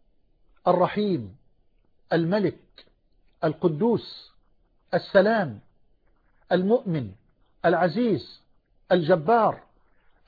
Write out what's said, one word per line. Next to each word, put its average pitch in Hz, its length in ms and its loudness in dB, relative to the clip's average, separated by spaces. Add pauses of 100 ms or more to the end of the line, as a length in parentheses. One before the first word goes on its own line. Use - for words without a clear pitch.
(680)
الرحيم، 175 680 -2 (800)
الملك، 170 720 -2 (580)
القدوس، 170 880 -2 (600)
السلام، 185 680 0 (920)
المؤمن، 180 600 0 (540)
العزيز، 175 760 0 (500)
الجبار، 180 720 2 (640)